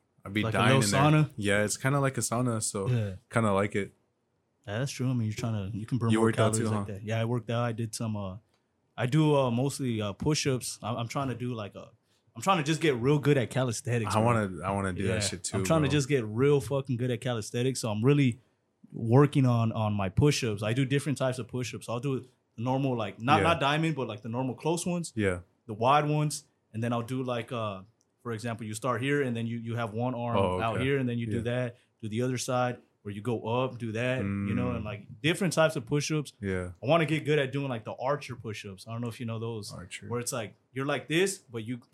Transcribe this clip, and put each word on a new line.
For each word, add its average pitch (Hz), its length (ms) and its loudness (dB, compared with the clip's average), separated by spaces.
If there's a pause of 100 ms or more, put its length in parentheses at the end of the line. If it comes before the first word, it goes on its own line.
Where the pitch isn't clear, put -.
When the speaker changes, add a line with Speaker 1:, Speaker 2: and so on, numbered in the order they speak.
(260)
Speaker 1:
I'd 98 80 -10
be 104 80 2
Speaker 2:
Like 110 120 0
a 95 40 2
Speaker 1:
dying 127 220 6
Speaker 2:
little - 40 4 (220)
Speaker 1:
in 151 60 6
there. 156 120 6
Speaker 2:
sauna? - 120 -2
Speaker 1:
Yeah, 101 280 2
it's 104 120 -2
kinda 139 240 0
like 135 180 0
a - 40 0
sauna. 117 400 -2
So 98 260 -2
Speaker 2:
Yeah. 110 240 0 (180)
Speaker 1:
kinda 113 220 2
like 101 240 2
it. 98 160 -2 (760)
Speaker 2:
Yeah, 101 140 -6
that's 139 120 -4
true. 127 160 -2
I 131 60 0
mean, 117 140 0
you're 107 60 -4
trying 107 380 -4
to, 107 60 -6
you 107 80 -8
can 131 120 -2
burn 117 120 2
Speaker 1:
You 110 80 6
Speaker 2:
more 113 80 6
Speaker 1:
worked 113 140 2
out 110 120 4
Speaker 2:
calories 110 180 0
Speaker 1:
too, 110 60 0
Speaker 2:
like 101 120 -2
Speaker 1:
huh? 107 60 -8
Speaker 2:
that. 98 80 -10
Yeah, 110 180 -2
I 113 40 0
worked 117 260 -4
out. 117 120 0
I 120 100 -2
did 110 220 -6
some, 110 220 -4
uh, 95 200 -8 (640)
I 110 80 0
do, 151 300 4
uh, 131 140 2
mostly, 123 520 -2
uh, 101 100 -4
push-ups. 143 720 -2
I'm, 110 140 -4
I'm 117 120 -4
trying 139 200 -4
to 120 60 -4
do, 123 200 -6
like, 104 200 -8
a, 90 140 -16 (480)
I'm 113 60 -12
trying 147 160 4
to 147 60 0
just 156 180 0
get 151 140 4
real 139 220 4
good 143 200 4
at 113 100 0
calisthenics, 117 680 -2
Speaker 1:
I 107 40 4
Speaker 2:
bro. 110 80 6
Speaker 1:
wanna, 110 240 4 (120)
I 92 100 -2
wanna 98 200 0
do 95 120 -4
Speaker 2:
Yeah. 92 100 0
Speaker 1:
that 98 100 0
shit 95 200 -4
too, - 120 -4
Speaker 2:
I'm 95 80 0
trying 160 200 4
to 131 40 2
Speaker 1:
bro. 135 40 0
Speaker 2:
just 139 160 2
get 135 180 2
real 135 340 4
fucking 131 380 -2
good 127 120 -2
at 113 120 -2
calisthenics. 123 580 -2
So 117 100 -2
I'm 107 140 0
really 139 360 6 (520)
working 135 540 6
on, 117 260 4
on 107 220 0
my 98 160 0
push-ups. 120 520 2
I 107 120 0
do 135 100 2
different 135 320 0
types 131 220 -2
of 131 100 -8
push-ups. 120 400 -8
I'll 117 120 -4
do 135 200 -2
the - 420 -14
normal, 131 320 2
like, 104 240 -4
not, 135 200 4
Speaker 1:
Yeah. - 60 4
Speaker 2:
not 165 160 4
diamond, 151 360 2
but, 127 120 -2
like, 107 140 -8
the 120 60 -10
normal 123 260 -4
close 160 300 -2
ones, 175 320 -4
Speaker 1:
Yeah. 95 220 0 (280)
Speaker 2:
the 117 80 -10
wide 135 320 4
ones, 151 380 0 (300)
and 113 100 -6
then 120 80 0
I'll 120 100 0
do, 131 200 -4
like, 120 300 -6
uh, 107 280 -4 (420)
for 120 100 -8
example, 113 340 -6
you 107 80 -8
start 117 260 -2
here, 143 220 2
and 123 120 -2
then 117 120 -2
you, 117 100 -4
you 113 200 -6
have 113 180 -2
one 123 200 -2
arm 117 220 -2
Speaker 1:
Oh, 92 240 2
Speaker 2:
out 113 160 0
Speaker 1:
okay. 123 80 0
Speaker 2:
here, 139 140 2
and 127 100 0
then 120 100 -2
you 117 80 -4
do 110 100 -2
Speaker 1:
Yeah. 117 60 -2
Speaker 2:
that, 120 340 -2 (260)
do 113 80 -8
the 110 100 -2
other 127 160 0
side, 123 400 0 (260)
where 104 120 -10
you 107 80 -10
go 117 400 -2
up, 127 160 -4
do 113 140 -8
that, 127 280 -2
you 101 340 -2
know, 123 160 -2
Speaker 1:
Mm. 120 60 -4
Speaker 2:
and, 110 80 -6
like, 104 220 -10 (160)
different 165 320 0
types 160 220 4
of 120 100 -6
push-ups. 147 460 -4 (100)
Speaker 1:
Yeah. 92 280 -4 (120)
Speaker 2:
I 113 40 -8
wanna 160 200 4
get 151 180 -2
good 147 140 2
at 131 140 0
doing, 139 160 -4
like, 117 160 -8
the 104 100 -8
archer 139 400 -4
push-ups. 104 540 -12
I 113 40 -12
don't 117 80 -6
know 120 80 -4
if 110 120 -10
you 120 40 -8
know 113 140 -6
those. 113 340 -8
Speaker 1:
Archer. 90 360 -14
Speaker 2:
Where 120 120 -4
it's 120 120 -6
like, 110 220 -6 (200)
you're 131 100 -4
like 139 240 -2
this, 185 300 0
but 113 260 -10
you, 120 160 -8 (140)